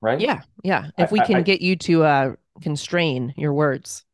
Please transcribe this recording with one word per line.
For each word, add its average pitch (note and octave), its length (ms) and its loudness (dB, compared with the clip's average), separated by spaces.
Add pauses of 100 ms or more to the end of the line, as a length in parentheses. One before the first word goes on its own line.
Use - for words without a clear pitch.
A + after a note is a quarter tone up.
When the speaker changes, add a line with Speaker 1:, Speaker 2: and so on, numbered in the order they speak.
Speaker 1:
right? A#2+ 180 0
Speaker 2:
Yeah, A3+ 220 -2 (200)
yeah. D#3 360 -2
If F3 100 2
Speaker 1:
I, - 40 -4
Speaker 2:
we G#3+ 80 2
Speaker 1:
I, - 60 4
Speaker 2:
can G3+ 100 2
Speaker 1:
I F3+ 40 4
Speaker 2:
get F#3 220 0
you F3+ 140 2
to, E3 260 2
uh, C#3 300 2 (280)
constrain C#3+ 800 -2
your D3 160 -2
words. C#3+ 600 -2